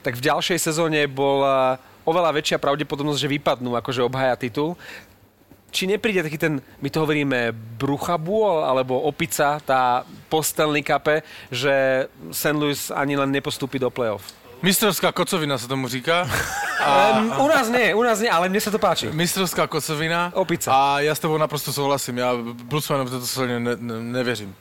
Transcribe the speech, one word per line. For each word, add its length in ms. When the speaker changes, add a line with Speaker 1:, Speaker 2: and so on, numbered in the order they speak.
Speaker 1:
tak 160
v 80
ďalšej 320
sezóne 480
bola 720
oveľa 320
väčšia 240
pravdepodobnosť, 560
že 160
vypadnú 480
akože 240
obhaja 320
titul. 400
Či 160
nepríde 340
taký 160
ten, 220
my 100
to 100
hovoríme, 480
bruchabôl 840
alebo 380
opica, 580
tá 460
po 160
Stanley 400
Cupe, 400
že 580
Saint 300
Louis 180
ani 240
len 160
nepostúpi 480
do 100
play-off? 460
Speaker 2:
Mistrovská 520
kocovina 460
sa 100
tomu 200
říká. 360
<laughs> 300
A 320
Speaker 1:
Em, 240
u 80
nás 240
nie, 240
u 80
nás 160
nie, 80
ale 240
mne 80
sa 80
to 80
páči. 320
Speaker 2:
Mistrovská 600
kocovina. 680
Speaker 1:
Opica. 320
Speaker 2:
A 320
ja 160
s 40
tebou 200
naprosto 320
souhlasím. 480
Ja 160
Bluesmanom 400
v 80
tejto 120
sezóne 320
ne, 160
ne, 200
nevěřím. 420